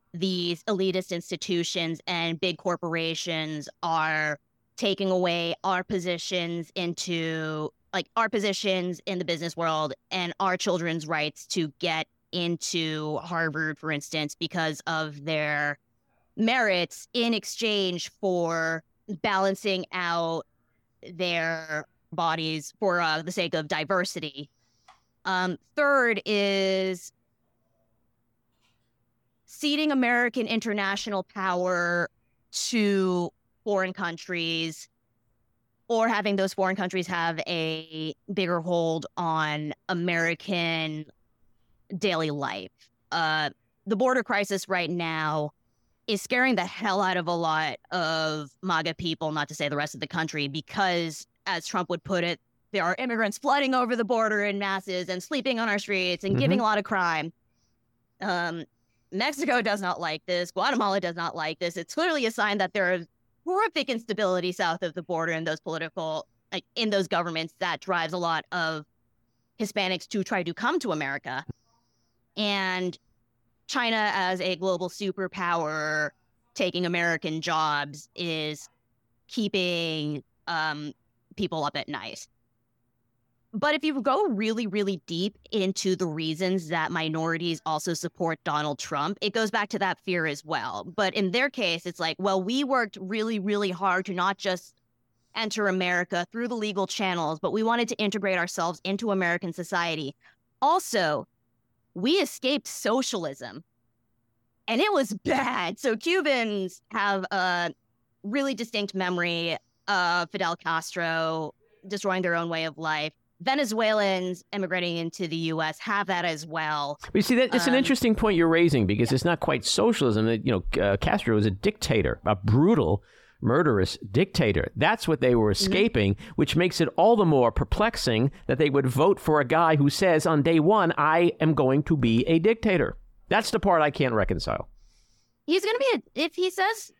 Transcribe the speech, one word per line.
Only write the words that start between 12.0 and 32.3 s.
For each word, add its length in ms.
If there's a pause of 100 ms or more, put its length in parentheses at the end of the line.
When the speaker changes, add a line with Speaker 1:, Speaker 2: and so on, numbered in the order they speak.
Speaker 1:
into 840
Harvard, 600
for 100
instance, 460
because 500
of 380
their 560 (560)
merits 800
in 200
exchange 840
for 640 (380)
balancing 720
out 520 (680)
their 720 (240)
bodies 680
for, 220
uh, 220
the 100
sake 220
of 160
diversity." 800 (760)
Um, 340 (200)
third 480
is 880 (2250)
ceding 480
American 540
international 760
power 840 (420)